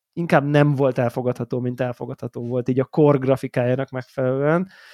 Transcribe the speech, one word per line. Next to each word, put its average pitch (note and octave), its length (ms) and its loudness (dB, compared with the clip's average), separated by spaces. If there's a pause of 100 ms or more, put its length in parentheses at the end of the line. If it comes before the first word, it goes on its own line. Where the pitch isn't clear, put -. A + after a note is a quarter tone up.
(140)
inkább E3 320 2
nem D3 300 4
volt C3 220 0
elfogadható, B2 640 -2
mint B2 220 -4
elfogadható B2 680 -8
volt B2 220 -2
így B2+ 100 0
a C3 60 0
core D3 320 4
grafikájának C3 720 -2
megfelelően. C3+ 800 -2 (240)